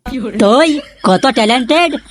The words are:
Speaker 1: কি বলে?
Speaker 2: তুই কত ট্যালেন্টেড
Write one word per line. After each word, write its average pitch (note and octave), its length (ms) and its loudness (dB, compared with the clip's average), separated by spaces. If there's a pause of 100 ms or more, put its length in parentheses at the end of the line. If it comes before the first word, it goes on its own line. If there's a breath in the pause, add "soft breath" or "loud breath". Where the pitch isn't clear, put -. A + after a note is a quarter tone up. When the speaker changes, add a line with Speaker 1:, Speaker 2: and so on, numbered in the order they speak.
(100)
Speaker 1:
কি C4 100 -8
বলে? G#3+ 180 -8
Speaker 2:
তুই D4 420 2 (240)
কত F#3 220 0
ট্যালেন্টেড C4 680 0 (140)